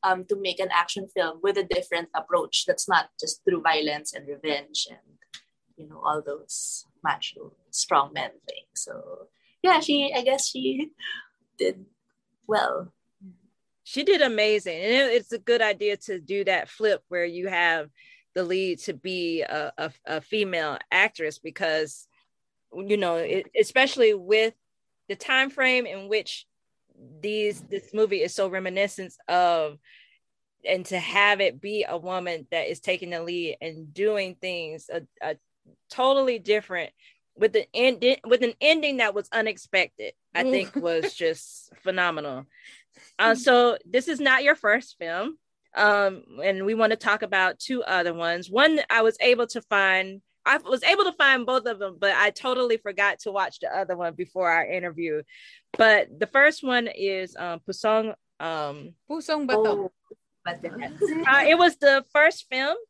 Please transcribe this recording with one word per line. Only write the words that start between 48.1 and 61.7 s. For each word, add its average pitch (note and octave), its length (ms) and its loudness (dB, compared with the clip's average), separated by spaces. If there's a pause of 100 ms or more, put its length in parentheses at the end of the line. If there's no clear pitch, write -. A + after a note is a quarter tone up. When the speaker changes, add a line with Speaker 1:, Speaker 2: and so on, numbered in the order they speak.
Speaker 2:
ones. E3+ 360 -4
One D4 300 4 (100)
I A3+ 120 4
was A3 180 2
able A#3+ 280 2
to A#3 160 -8
find, F#3+ 580 0 (240)
I C4 120 4
was B3 260 -2
able G4 220 4
to F4+ 80 -2
find C4+ 320 4
both B3 200 0
of A3+ 140 -4
them, F#3+ 200 -8
but G3 120 2
I G3+ 180 2
totally B3 480 -2
forgot G3+ 440 -2
to G#3+ 100 -8
watch F#3+ 280 -4
the - 160 -6
other F3+ 220 -4
one E3+ 160 -6
before F3 380 -2
our E3 140 2
interview. E3 580 -6 (520)
But G#3 440 4
the G#3+ 80 -2
first D4 360 2
one B3 240 0
is, F#3+ 480 -4
um, E3+ 320 -8
Pusong, A3 460 0 (260)
um, D3+ 540 -6 (160)
Speaker 3:
Pusong D4+ 380 -4
Bato. G#4+ 180 4
Speaker 1:
Oh, - 260 -2 (560)
Bato. D4+ 800 -4
Speaker 2:
Uh, C4+ 200 6
it E4 100 8
was F4 200 6